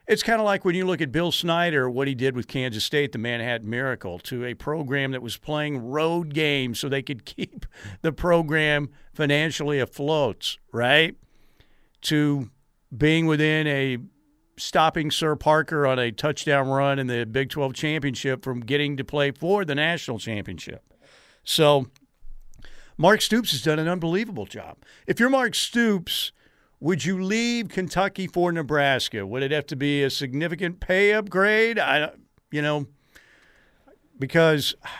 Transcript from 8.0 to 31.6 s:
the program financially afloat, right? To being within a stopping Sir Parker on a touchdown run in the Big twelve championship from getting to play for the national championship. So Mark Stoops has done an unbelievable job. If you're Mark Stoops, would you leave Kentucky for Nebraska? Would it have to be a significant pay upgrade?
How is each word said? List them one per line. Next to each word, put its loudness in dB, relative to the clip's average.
the 0
program 2
financially 0
afloat, -2
right? 4
To 0
being 4
within 2
a 0
stopping 2
Sir 0
Parker 2
on 2
a 0
touchdown 0
run 2
in -2
the -2
Big -2
twelve -4
championship -2
from -6
getting -2
to -6
play 0
for 0
the -4
national -2
championship. -8
So 4
Mark 6
Stoops 0
has -4
done 2
an 0
unbelievable -2
job. -14
If 0
you're 6
Mark 2
Stoops, 0
would 0
you -2
leave 0
Kentucky -2
for 0
Nebraska? 0
Would -4
it -2
have -2
to -8
be 0
a 2
significant -4
pay 4
upgrade? 2